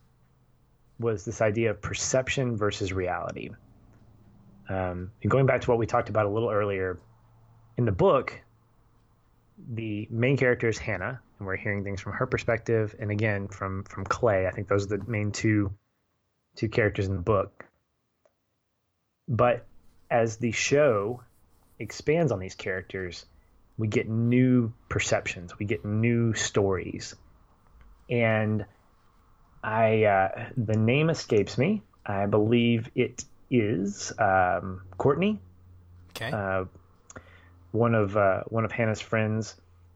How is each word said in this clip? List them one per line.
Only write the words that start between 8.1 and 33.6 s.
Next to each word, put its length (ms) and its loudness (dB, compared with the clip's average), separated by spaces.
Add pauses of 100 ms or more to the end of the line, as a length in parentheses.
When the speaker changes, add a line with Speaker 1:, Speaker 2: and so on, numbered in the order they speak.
Speaker 1:
the 360 -6
main 280 2
character 320 4
is 80 -2
Hannah, 420 -6 (200)
and 60 -10
we're 120 -4
hearing 260 -4
things 160 -8
from 140 -10
her 120 -2
perspective, 720 -2
and 140 -4
again, 380 -2
from, 340 -8
from 220 -12
Clay. 420 0
I 40 -2
think 180 -8
those 160 2
are 120 -4
the 80 -6
main 280 -4
two, 400 0 (800)
two 140 -4
characters 380 0
in 80 -2
the 60 -4
book. 440 -2 (1600)
But 400 0 (460)
as 240 2
the 160 -4
show 720 2 (560)
expands 540 0
on 60 -4
these 160 -12
characters, 720 -8 (520)
we 100 -2
get 220 0
new 640 4 (160)
perceptions, 680 -4
we 80 -6
get 200 -4
new 480 2
stories. 840 -2 (920)
And 560 2 (960)
I, 400 4
uh, 540 2
the 180 0
name 340 4
escapes 480 0
me. 260 0 (220)
I 200 -2
believe 680 4
it 280 -2 (260)
is, 680 0